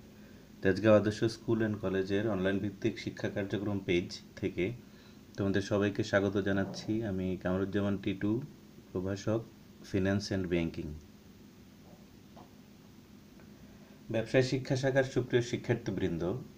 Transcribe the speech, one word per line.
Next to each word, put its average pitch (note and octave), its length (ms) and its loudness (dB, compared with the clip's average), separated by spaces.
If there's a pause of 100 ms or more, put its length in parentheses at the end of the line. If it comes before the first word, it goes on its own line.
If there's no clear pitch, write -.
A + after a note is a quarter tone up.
(640)
তেজগাঁও G2+ 340 6
আদর্শ G#2 280 2
স্কুল A2+ 340 0
অ্যান্ড G#2+ 200 0
কলেজের G2 520 0
অনলাইন G2 280 0
ভিত্তিক G2+ 400 -2
শিক্ষা - 300 -6
কার্যক্রম G2+ 500 -2
পেজ F#2+ 420 0 (160)
থেকে F#2 360 -2 (640)
তোমাদের G2 260 2
সবাইকে G2+ 420 0
স্বাগত G2+ 320 2
জানাচ্ছি। G2 680 0
আমি F#2 380 -2
কামরুজ্জামান G2 560 0
টিটু, G#2 440 -2 (500)
প্রভাষক, G2 520 -2 (480)
finance G2 360 2
and F#2+ 160 0
banking। E2 480 -2 (3250)
ব্যবসায় A2+ 320 2
শিক্ষা C3 340 0
শাখার C3+ 280 2
সুপ্রিয় B2 380 0
শিক্ষার্থীবৃন্দ F#2+ 960 -2 (200)